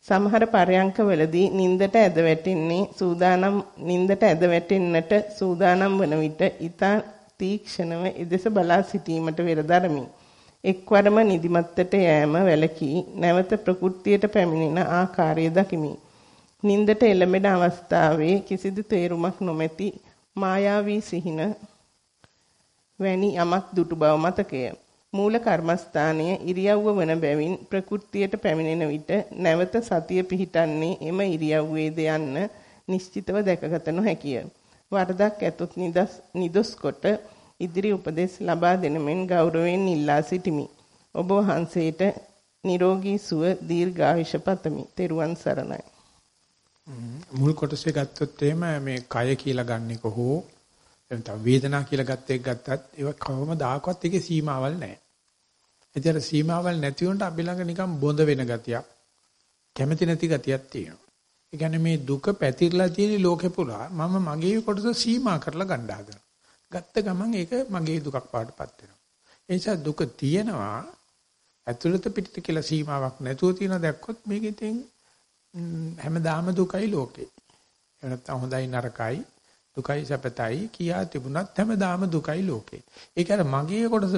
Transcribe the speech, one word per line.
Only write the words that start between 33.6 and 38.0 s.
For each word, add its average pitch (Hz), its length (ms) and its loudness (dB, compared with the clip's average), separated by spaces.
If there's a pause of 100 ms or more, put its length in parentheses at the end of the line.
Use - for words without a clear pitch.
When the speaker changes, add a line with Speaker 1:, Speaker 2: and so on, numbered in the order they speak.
Speaker 1:
නොහැකිය. 160 500 -2 (520)
වරදක් 196 500 0
ඇතොත් 170 340 -4
නිදස්-, 180 460 -2 (100)
නිදොස් 185 420 0
කොට - 320 -6 (500)
ඉදිරි 185 360 -2
උපදෙස් 180 480 -2